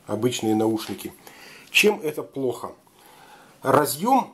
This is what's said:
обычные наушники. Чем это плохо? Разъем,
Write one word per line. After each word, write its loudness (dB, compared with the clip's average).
обычные -2
наушники. -2
Чем 4
это -6
плохо? -6
Разъем, 2